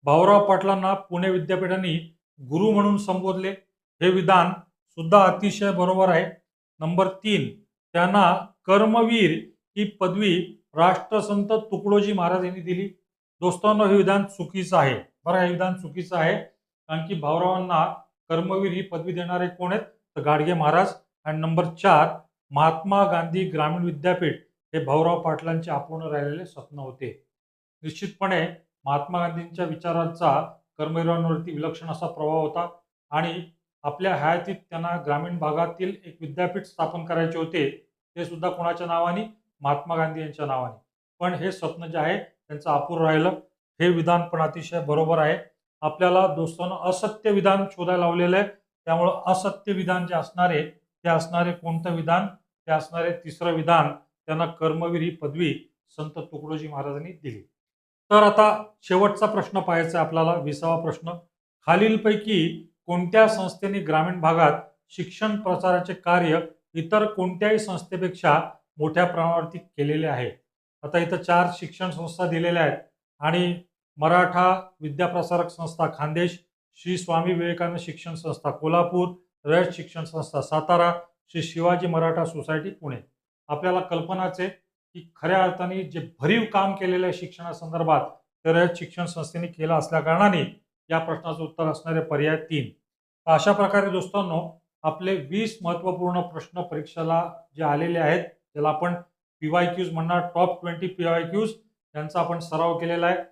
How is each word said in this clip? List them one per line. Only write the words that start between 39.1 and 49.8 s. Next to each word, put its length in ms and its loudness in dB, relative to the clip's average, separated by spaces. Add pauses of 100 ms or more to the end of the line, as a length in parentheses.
महात्मा 340 -2
गांधी 260 -2
यांच्या 240 -8
नावाने. 360 -6 (380)
पण 140 -2
हे 180 -4
स्वप्न 340 -8
जे 120 -8
आहे 200 0
त्यांचं 520 -12
अपूर्ण 360 0
राहिलं. 240 4 (500)
हे 100 4
विधान 320 4
पण 200 -4
अतिशय 400 -4
बरोबर 360 2
आहे. 200 2 (440)
आपल्याला 460 4
दोस्तांनो 480 -4 (140)
असत्य 420 -2
विधान 400 4
शोधायला 340 0
लावलेलं 320 2
आहे, 100 2 (380)
त्यामुळं 400 0
असत्य 480 -2
विधान 340 -2